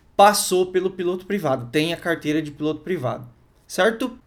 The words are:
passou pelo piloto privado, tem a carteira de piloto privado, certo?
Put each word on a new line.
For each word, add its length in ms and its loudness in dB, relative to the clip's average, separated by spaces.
passou 520 4
pelo 240 -2
piloto 340 -4
privado, 480 -2
tem 220 0
a 20 -6
carteira 460 -2
de 80 -8
piloto 300 -4
privado, 460 -6
certo? 600 0